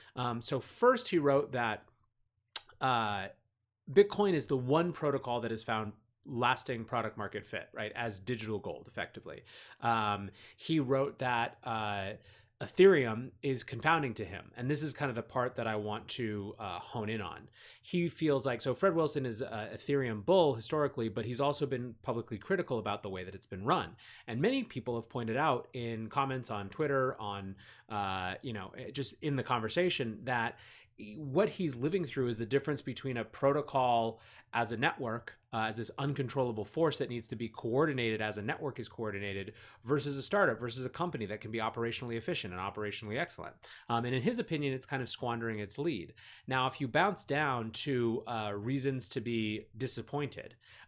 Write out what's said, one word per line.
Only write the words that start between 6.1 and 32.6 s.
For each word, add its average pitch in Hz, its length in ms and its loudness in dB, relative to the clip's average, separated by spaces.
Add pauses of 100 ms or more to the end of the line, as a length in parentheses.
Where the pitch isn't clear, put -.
lasting 123 580 0
product 110 340 -2
market 104 280 -4
fit, - 260 -8
right, 107 240 -6
as 113 240 -4
digital 107 400 -4
gold, 85 300 -8
effectively. - 540 -10 (360)
Um, 104 500 2 (280)
he 160 240 2
wrote 135 380 2
that, 123 440 0
uh, 104 520 -2 (460)
Ethereum 131 720 6 (100)
is 131 220 0
confounding 147 520 2
to 107 100 -4
him. - 320 -10
And 123 120 -2
this 147 140 2
is 147 100 -2
kind 147 140 -2
of 123 80 -4
the 113 60 -2
part 123 340 -2
that 117 100 -2
I 110 120 0
want 104 320 -4
to, 104 500 -4
uh, 95 200 -6
hone 107 280 -6
in 110 140 -2
on. 82 260 -10 (340)
He 175 280 0
feels 139 360 2
like, 123 160 0
so 131 120 0
Fred 190 220 2
Wilson 151 300 2
is 117 160 -6
a 110 320 -6
Ethereum 117 520 0
bull 165 300 6
historically, 131 520 0
but 113 160 -2
he's 117 160 -2
also 139 260 2
been 123 380 -4
publicly 113 340 -4
critical 175 400 -2
about 104 240 -2
the 104 80 -8
way 92 140 -4
that 92 100 -10
it's 95 120 -16
been 95 180 -8
run. 120 280 0 (360)
And 120 140 -4
many 254 220 2
people 120 320 -6
have 117 140 -6
pointed 113 280 -2
out 139 340 2
in 117 380 -6
comments 131 420 -2
on 101 160 -4
Twitter, 135 500 0
on, 98 380 -6 (320)
uh, 95 540 -2
you 131 100 -6
know, 98 260 -8
eh, 98 140 -10
just 135 300 -6
in 143 160 0
the 123 60 0
conversation, 120 800 0
that 120 340 0 (560)
what 151 320 2
he's 151 300 -2
living 160 260 0
through 131 240 0
is 117 100 0
the 113 80 -2
difference 139 360 2